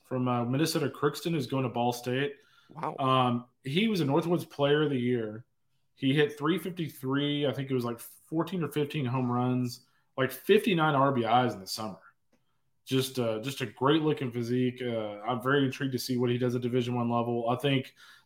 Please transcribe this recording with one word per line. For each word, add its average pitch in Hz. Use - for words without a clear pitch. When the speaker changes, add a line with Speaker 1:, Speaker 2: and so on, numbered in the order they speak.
Speaker 1:
from, 127
uh, 123
Minnesota 143
Crookston, 147
who's 135
going 139
to 120
Ball 120
State. 131
Speaker 2:
Wow. 151
Speaker 1:
Um, 127
he 180
was 202
a 151
Northwoods 160
Player 147
of 147
the 135
Year. 117
He 135
hit 147
three 160
fifty-three. 143
I 131
think 135
it 135
was, 123
like, 117
fourteen 165
or 147
fifteen 147
home 123
runs, 123
like, 131
fifty-nine 170
R 135
B 123
Is 117
in 95
the 92
summer. 107
Just, 131
uh, 113
just 135
a 127
great 147
looking 143
physique. 123
Uh, 110
I'm 117
very 135
intrigued 135
to 123
see 127
what 123
he 123
does 123
at 120
Division 123
One 120
level. 117
I 127
think 139